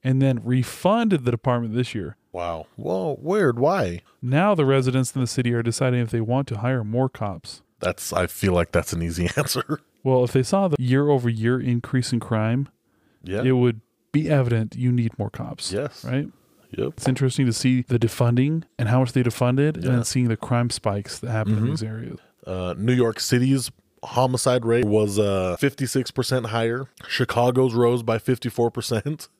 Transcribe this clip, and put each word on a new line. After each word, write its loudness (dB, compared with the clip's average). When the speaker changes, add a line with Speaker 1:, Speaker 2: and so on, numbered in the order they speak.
Speaker 1:
and 2
then 2
refunded 0
the 2
department -2
this -2
year." -8
Speaker 2:
Wow. -6
Well, -4
weird. 2
Why? 0
Speaker 1:
Now 2
the 2
residents 2
in -2
the 2
city -2
are 0
deciding 0
if -2
they 0
want -2
to -6
hire -2
more 0
cops. -10
Speaker 2:
That's, -4
I 0
feel 0
like 2
that's 0
an -4
easy -2
<laughs> -4
answer. -2
Speaker 1:
Well, 2
if -2
they 4
saw 2
the 2
year-over-year 2
increase -2
in 0
crime, 0
Speaker 2:
Yeah. -4
Speaker 1:
it 4
would 2
be 0
evident 2
you 0
need 0
more -4
cops. -10
Speaker 2:
Yes. -6
Speaker 1:
Right? -4
Speaker 2:
Yep. -4
Speaker 1:
It's -2
interesting 2
to 2
see 2
the 0
defunding 2
and 0
how 4
much 0
they 2
defunded 2
and -6
Speaker 2:
Yeah. 0
Speaker 1:
then 2
seeing 0
the 0
crime 0
spikes -4
that -8
happen 0
Speaker 2:
Mm-hmm. 2
Speaker 1:
in 0
these -4
areas. -10
Speaker 2:
Uh, -4
New 0
York 2
City's 2
homicide 0
rate 2
was, 2
uh, 0
fifty-six -2
percent -2
higher. -2
Chicago's 2
rose 4
by 0
fifty-four 0
percent. -4